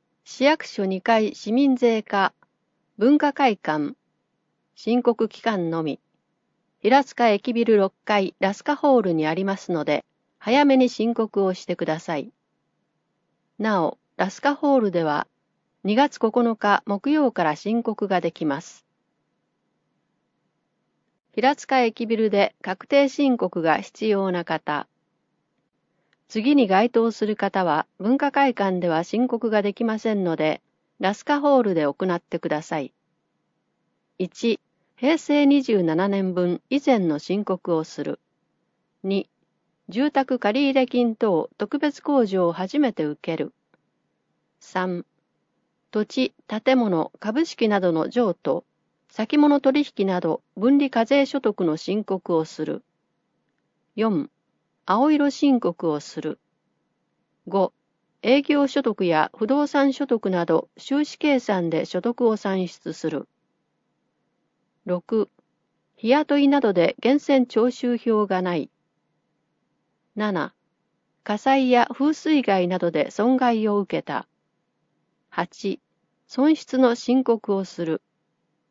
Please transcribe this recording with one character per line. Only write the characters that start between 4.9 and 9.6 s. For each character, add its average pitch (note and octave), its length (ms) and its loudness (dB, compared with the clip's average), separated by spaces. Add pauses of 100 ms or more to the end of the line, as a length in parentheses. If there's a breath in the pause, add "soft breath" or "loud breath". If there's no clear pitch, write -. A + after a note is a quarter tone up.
告 A#3 260 0
期 - 140 -20
間 F#3+ 260 -2
の E3 140 -4
み、 D3 160 -6 (840)
平 C4 220 4
塚 A#3+ 240 0
駅 G#3+ 240 0
ビ A#3 140 0
ル A3+ 100 4
六 G3 180 2 (120)
階 G3+ 340 0
ラ G3 140 0
ス - 100 -16
カ D4 140 -2
ホ C#4 200 4
ー A3+ 40 4
ル F#3+ 100 0
に D#3 160 0
あ D#3+ 60 0
り F#3 100 -4
ま G3 140 -2
す - 160 -6